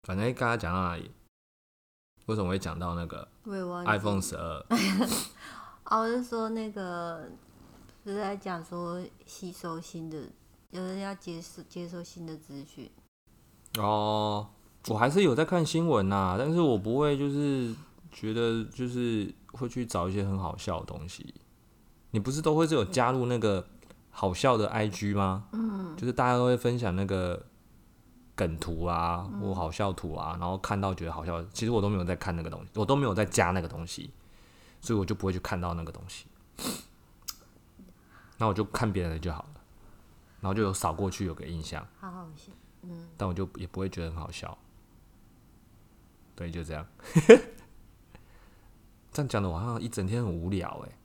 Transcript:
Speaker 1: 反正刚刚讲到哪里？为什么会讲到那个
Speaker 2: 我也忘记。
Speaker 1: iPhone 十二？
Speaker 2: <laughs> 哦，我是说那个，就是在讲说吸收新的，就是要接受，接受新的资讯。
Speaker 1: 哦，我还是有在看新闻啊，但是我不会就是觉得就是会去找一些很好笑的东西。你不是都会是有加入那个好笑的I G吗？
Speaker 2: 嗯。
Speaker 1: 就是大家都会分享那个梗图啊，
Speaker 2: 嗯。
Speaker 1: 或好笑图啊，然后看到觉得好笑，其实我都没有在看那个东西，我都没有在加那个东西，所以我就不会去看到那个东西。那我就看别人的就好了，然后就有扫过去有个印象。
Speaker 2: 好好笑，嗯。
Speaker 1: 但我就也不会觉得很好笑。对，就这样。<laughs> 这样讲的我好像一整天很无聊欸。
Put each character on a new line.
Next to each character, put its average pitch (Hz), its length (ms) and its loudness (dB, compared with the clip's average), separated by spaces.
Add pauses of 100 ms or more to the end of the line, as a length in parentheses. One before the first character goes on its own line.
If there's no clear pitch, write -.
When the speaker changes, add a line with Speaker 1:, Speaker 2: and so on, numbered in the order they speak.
Speaker 1:
反 92 140 -4
正 117 180 0
刚 123 140 0
刚 117 100 2
讲 87 160 -2
到 92 80 2
哪 87 140 0
里？ - 140 -10 (1160)
为 110 100 -2
什 104 60 -2
么 90 80 0
会 95 80 0
讲 82 200 -6
到 87 160 -2
那 85 120 -4
个 - 200 -12 (180)
Speaker 2:
我 202 120 -8
也 190 80 -4
忘 175 200 -6
记。 131 60 0
Speaker 1:
iPhone 101 300 2
十 - 160 -6
二？ 82 300 -8 (520)
Speaker 2:
<laughs> - 680 -14
哦， 220 140 2
我 226 60 0
是 240 160 0
说 233 280 -4
那 220 200 -4
个， 170 580 -6 (760)
就 202 80 -6
是 196 60 -4
在 202 180 -4
讲 180 280 -6
说 175 380 -6 (240)
吸 - 240 -12
收 170 300 -8
新 165 280 -12
的， 156 140 -10 (480)
就 185 160 -8
是 190 140 -6
要 196 140 -6
接 170 280 -10
受， - 220 -16
接 175 240 -12
受 175 160 -12
新 170 200 -14
的 156 120 -10
资 139 280 -14
讯。 - 240 -18 (920)
Speaker 1:
哦， 107 680 0 (400)
我 113 80 0
还 120 140 4
是 190 120 4
有 147 120 6
在 151 100 4
看 170 200 2
新 165 240 0
闻 101 240 4
啊， 95 260 2
但 143 140 0
是 170 80 4
我 131 180 6
不 110 200 0
会 147 200 4
就 143 100 0
是 139 460 0 (380)
觉 110 200 -4
得 117 320 2
就 123 220 -6
是 120 460 0 (200)
会 120 160 -4
去 123 160 -4
找 90 240 0
一 95 40 -2
些 101 100 0
很 98 160 0
好 90 180 -4
笑 87 240 -4
的 - 60 -10
东 80 220 -10
西。 - 260 -14 (760)
你 113 60 2
不 104 120 -2
是 151 120 -2
都 156 140 4
会 165 100 6
是 156 80 2
有 117 100 6
加 120 280 4
入 127 140 2
那 123 120 0
个 101 260 2 (460)
好 92 240 0
笑 127 220 6
的 104 120 2
I 107 200 0
G 101 260 -2
吗？ 98 380 0
Speaker 2:
嗯。 196 440 -4
Speaker 1:
就 120 100 -4
是 123 60 0
大 123 140 2
家 123 100 6
都 123 100 6
会 123 100 6
分 123 200 2
享 101 200 0
那 98 80 2
个 92 420 -2 (880)
梗 82 240 0
图 85 260 -4
啊， 85 480 0
Speaker 2:
嗯。 202 80 -6
Speaker 1:
或 95 140 0
好 85 160 -2
笑 98 220 0
图 82 220 -6
啊， 82 260 -4
然 87 80 -2
后 92 100 0
看 98 220 -2
到 98 120 0
觉 85 140 -6
得 82 60 -4
好 78 120 -8
笑， 85 160 -4 (120)
其 - 120 -4
实 113 60 2
我 113 100 4
都 101 80 2
没 104 80 2
有 90 80 0
在 87 120 0
看 87 180 -4
那 85 80 -2
个 80 80 -6
东 85 140 -10
西， - 100 -16
我 107 100 2
都 135 120 4
没 143 80 4
有 104 100 2
在 104 100 4
加 87 280 4
那 92 80 2
个 82 80 -4
东 82 180 -8
西， - 240 -12 (720)
所 - 140 0
以 104 40 4
我 98 60 2
就 101 100 0
不 95 100 -6
会 95 80 2
去 90 60 0
看 90 220 -2
到 87 140 -2
那 82 100 -4
个 80 80 -10
东 - 160 -14
西。 - 180 -16 (2000)
那 113 100 2
我 98 60 2
就 107 100 0
看 107 280 0
别 90 120 0
人 82 80 -2
的 82 80 -4
就 85 120 -2
好 73 100 -6 (120)
了， - 60 -20 (800)
然 95 100 -2
后 98 40 0
就 110 80 2
有 95 120 4
扫 85 180 0
过 95 160 0
去 98 180 -4
有 85 60 -2
个 - 120 -10
印 80 180 -6
象。 - 240 -8 (140)
Speaker 2:
好 190 100 -12
好 175 240 -14
笑， 147 160 -20 (320)
嗯。 170 240 -14 (100)
Speaker 1:
但 98 120 -2
我 90 40 0
就 90 220 -2
也 90 140 -10
不 - 100 -8
会 95 100 -2
觉 87 140 -6
得 82 80 -4
很 80 80 -6
好 80 140 -8
笑。 - 260 -12 (1800)
对， 87 160 -8
就 82 140 -6
这 78 100 -8
样。 76 100 -8 (300)
<laughs> - 0 - (2000)
这 147 100 0
样 135 60 0
讲 110 120 2
的 95 80 2
我 82 80 -2
好 98 100 -2
像 117 140 -2
一 120 80 -4
整 104 160 0
天 117 200 2
很 98 80 0
无 85 180 -2
聊 85 360 -2
欸。 - 180 -18